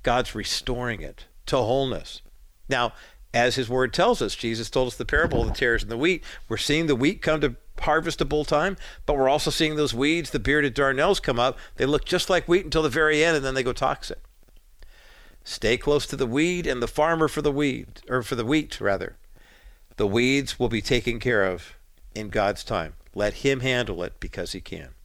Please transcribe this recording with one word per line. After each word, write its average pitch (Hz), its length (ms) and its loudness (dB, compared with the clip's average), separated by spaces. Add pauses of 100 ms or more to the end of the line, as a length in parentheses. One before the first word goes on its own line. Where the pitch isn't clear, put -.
God's 123 320 0
restoring 120 640 -4
it - 260 -14 (180)
to - 100 0
wholeness. 127 640 0 (460)
Now, 123 240 0 (420)
as 120 220 4
his 127 140 -2
word 127 240 2
tells 220 280 2
us, 107 140 -2
Jesus 113 340 -4
told 131 200 2
us - 80 -10
the 123 80 -6
parable 147 360 2
of 113 60 2
the 107 60 -2
tares 117 280 2
and 104 80 -6
the 117 80 -4
wheat. 165 280 0 (240)
We're 113 80 -2
seeing 156 300 2
the 143 80 4
wheat 135 260 0
come 156 180 2
to 143 160 0 (220)
harvestable 151 680 0
time, 165 300 2 (300)
but 151 100 2
we're 135 140 4
also 147 200 2
seeing 156 280 0
those 147 160 2
weeds, 147 380 0
the - 60 -4
bearded 135 380 2
darnels, 139 460 2
come 117 180 0
up. 123 180 2 (200)
They 131 80 2
look 143 180 2
just - 260 0
like 180 200 2
wheat 180 160 4
until 156 180 0
the 151 60 2
very 151 340 4
end, 165 140 4
and 135 80 0
then 135 80 -2
they 131 100 0
go 123 80 0
toxic. - 480 -4 (1300)
Stay 113 320 0
close 143 300 2
to 139 100 -8
the 131 100 0
weed 165 400 0
and 127 140 -2
the 117 60 -2
farmer 160 420 2
for - 120 -4
the 147 80 2
weed, 135 600 -2
or 123 140 0
for 127 120 -4
the 117 80 -2
wheat, 147 380 -2
rather. 98 340 -2 (800)
The 104 120 0
weeds 127 520 2
will 123 80 2
be 110 140 0
taken 123 360 0
care 110 280 2
of 90 300 -4 (380)
in 107 160 -8
God's 101 340 0
time. 82 300 -4 (200)
Let 104 220 -2
him 135 240 0
handle 120 440 -2
it - 160 -10
because - 320 -8
he 92 100 -10
can. 78 280 -14 (160)